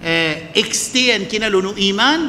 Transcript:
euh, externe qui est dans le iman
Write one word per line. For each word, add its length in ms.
euh, 300
externe 720
qui 100
est 20
dans 120
le 300
iman 480